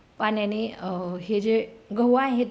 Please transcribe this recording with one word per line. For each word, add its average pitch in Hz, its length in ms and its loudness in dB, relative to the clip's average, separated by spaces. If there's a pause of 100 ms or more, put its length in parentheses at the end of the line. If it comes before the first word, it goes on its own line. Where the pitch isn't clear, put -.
(180)
पाण्याने, 214 500 -2 (120)
अ, 180 420 -6
हे 208 200 -2
जे 220 260 2 (300)
गहू 240 160 6
आहेत 247 380 2